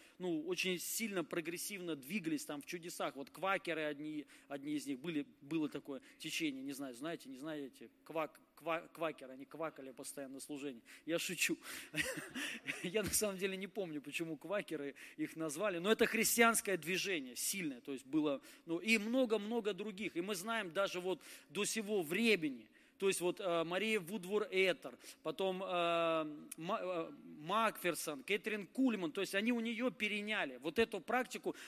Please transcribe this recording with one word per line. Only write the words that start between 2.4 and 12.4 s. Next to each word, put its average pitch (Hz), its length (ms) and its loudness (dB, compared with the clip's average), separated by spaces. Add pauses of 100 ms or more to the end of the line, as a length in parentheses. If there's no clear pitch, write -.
там 147 160 -6
в - 60 -12
чудесах. 170 500 -4
Вот 139 140 -8
квакеры 170 540 0
одни, 151 420 -4 (220)
одни 143 260 -4
из 131 120 -2
них 139 120 -2
были, 147 260 -2 (160)
было 151 280 0
такое 135 320 -8 (180)
течение, 151 440 -2
не 139 100 -4
знаю, 135 220 -8
знаете, 143 340 -8
не 131 100 -10
знаете, 139 500 -8 (160)
квак-, 156 360 -2 (160)
ква-, 160 360 -2
квакеры, 147 400 -4
они 135 140 -14
квакали 147 460 -6
постоянно 135 420 -10
на 135 60 -10
служении. 135 420 -8 (240)
Я 165 120 2
шучу. - 380 0 (360)
<laughs> - 920 -4